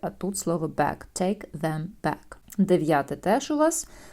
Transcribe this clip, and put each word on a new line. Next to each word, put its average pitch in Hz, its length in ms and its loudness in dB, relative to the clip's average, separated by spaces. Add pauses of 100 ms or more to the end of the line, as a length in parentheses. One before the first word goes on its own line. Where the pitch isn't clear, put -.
а 190 80 -4
тут 196 280 -6
слово 165 300 -2
"back". 147 460 -2
"Take 190 380 -2
them 156 360 -4 (160)
back". - 340 -4 (200)
Дев'яте 160 580 4
теж 233 360 0
у 294 60 0
вас 320 300 2 (260)